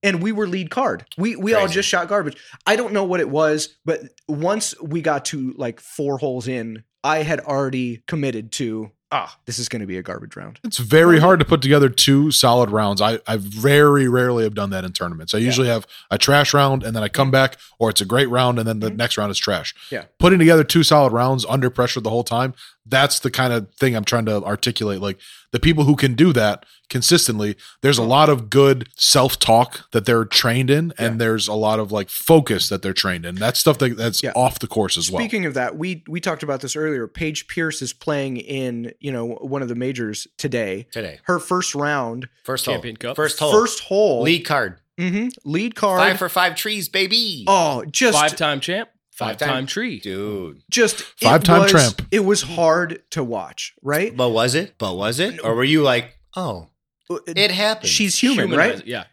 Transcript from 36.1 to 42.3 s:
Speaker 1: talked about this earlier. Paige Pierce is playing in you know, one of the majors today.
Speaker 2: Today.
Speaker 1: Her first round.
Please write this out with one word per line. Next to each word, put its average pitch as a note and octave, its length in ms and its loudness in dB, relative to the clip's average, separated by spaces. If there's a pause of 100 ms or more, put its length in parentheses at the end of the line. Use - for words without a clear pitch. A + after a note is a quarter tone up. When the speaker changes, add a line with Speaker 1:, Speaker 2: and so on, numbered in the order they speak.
Speaker 1:
talked D#3+ 220 -6
about C#3 180 -4
this C3+ 140 -8
earlier. D3+ 320 -4
Paige D#3 400 -8
Pierce D#3+ 340 -6
is B2+ 120 -8
playing C#3 440 -4
in B2 600 -8
you C#3 120 -8
know, A#2 160 -6
one C3+ 340 -8
of B2+ 80 -6
the A#2+ 60 -6
majors A#2+ 520 -6 (100)
today. A#2 540 -4
Speaker 2:
Today. F#2+ 320 -12
Speaker 1:
Her F3+ 160 -2
first F3+ 360 -4
round. C3 520 -4 (160)